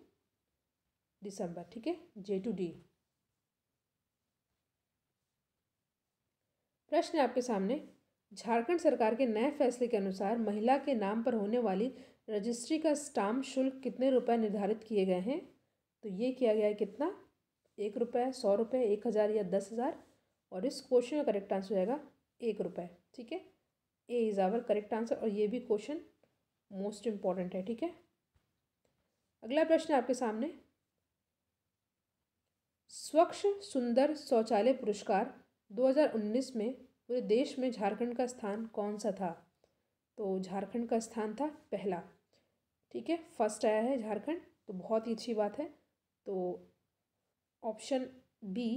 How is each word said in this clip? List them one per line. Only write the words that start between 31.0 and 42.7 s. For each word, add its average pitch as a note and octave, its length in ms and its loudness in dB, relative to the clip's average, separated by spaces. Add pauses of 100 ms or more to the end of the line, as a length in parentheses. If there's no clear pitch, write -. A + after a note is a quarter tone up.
स्वच्छ - 580 2
सुंदर C#4 680 2
शौचालय A3+ 580 4
पुरस्कार G#3 640 0 (360)
दो A#3+ 180 0
हज़ार C#4 260 4
उन्नीस A3 420 -2
में A3+ 180 -2
पूरे - 460 -8
देश A3+ 380 2
में B3+ 120 0
झारखंड A3 460 -2
का B3+ 100 0
स्थान A3+ 400 -6
कौन G#3 320 -4
सा G#3 140 -2
था? F#3 180 -2 (880)
तो F#3+ 220 -2
झारखंड G3 480 -4
का A#3 100 2
स्थान A3 360 -4
था C#4 120 -2 (260)
पहला, F#3 300 -2 (920)